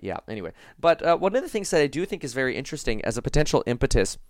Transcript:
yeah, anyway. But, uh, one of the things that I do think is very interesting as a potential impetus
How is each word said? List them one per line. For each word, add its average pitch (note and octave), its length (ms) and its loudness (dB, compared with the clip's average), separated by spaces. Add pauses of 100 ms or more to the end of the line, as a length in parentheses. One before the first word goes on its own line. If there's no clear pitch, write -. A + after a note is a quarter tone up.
yeah, F#2 180 -8 (100)
anyway. G2+ 240 -8 (260)
But, E3 260 2
uh, E3+ 120 4
one F#3 180 0
of C4 80 2
the F4+ 60 -8
things G3+ 220 -4
that E3+ 100 4
I D3 80 4
do D3+ 180 -4
think F3 160 -8
is C3 100 -8
very C3 240 -2
interesting B2+ 480 -6
as A2 120 -2
a A#2+ 60 -6
potential - 440 2
impetus A#2+ 500 2 (140)